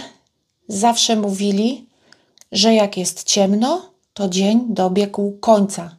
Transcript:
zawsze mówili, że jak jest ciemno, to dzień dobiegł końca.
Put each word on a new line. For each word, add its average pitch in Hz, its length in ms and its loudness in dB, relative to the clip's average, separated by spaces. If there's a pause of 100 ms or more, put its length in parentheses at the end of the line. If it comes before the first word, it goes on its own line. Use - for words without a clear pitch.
(680)
zawsze 226 480 0
mówili, 202 680 -2 (680)
że 220 220 4
jak 202 220 2
jest 180 280 -6
ciemno, 214 640 0 (240)
to 196 140 -4
dzień 196 400 2
dobiegł 202 720 -2
końca. 196 580 0